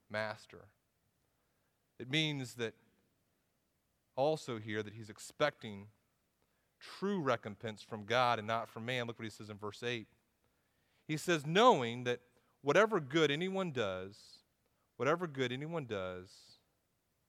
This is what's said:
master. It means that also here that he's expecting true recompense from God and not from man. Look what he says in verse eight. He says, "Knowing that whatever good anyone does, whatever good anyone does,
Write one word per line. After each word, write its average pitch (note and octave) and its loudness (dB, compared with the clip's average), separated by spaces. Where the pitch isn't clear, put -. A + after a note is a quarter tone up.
master. G#2+ -6
It A#2+ -12
means C#3+ 0
that A#2 -4
also C#3 0
here G#2+ -4
that G#2 -10
he's A2 -14
expecting G#2+ -4
true G3 0
recompense A2+ -2
from G#2+ -10
God A#2+ 4
and G#2 -6
not A2+ -2
from A2+ -10
man. B2 -2
Look A#2 -10
what A2+ -8
he A2 -8
says G#2 -14
in G#2 -12
verse G2+ -8
eight. A#2+ -4
He D#3 -2
says, D#3 0
"Knowing D3+ 6
that A#2+ 0
whatever F#3+ 6
good D3 2
anyone F#3 0
does, G2 -4
whatever E3 2
good C3+ -2
anyone D3+ -6
does, F#2 -8